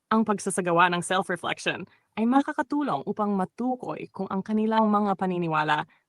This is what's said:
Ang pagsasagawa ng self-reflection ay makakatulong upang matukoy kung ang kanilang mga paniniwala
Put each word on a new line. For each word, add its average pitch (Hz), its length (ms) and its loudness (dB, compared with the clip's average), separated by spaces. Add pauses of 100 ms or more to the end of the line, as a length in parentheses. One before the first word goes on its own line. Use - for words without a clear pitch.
(120)
Ang 220 160 4
pagsasagawa 180 640 2
ng 175 100 0
self-reflection 175 840 -2 (320)
ay 220 80 2
makakatulong 277 800 0
upang 208 260 -2
matukoy 233 800 -4
kung 190 160 -6
ang 190 160 -4
kanilang 220 480 2
mga 202 240 2
paniniwala 160 720 0 (220)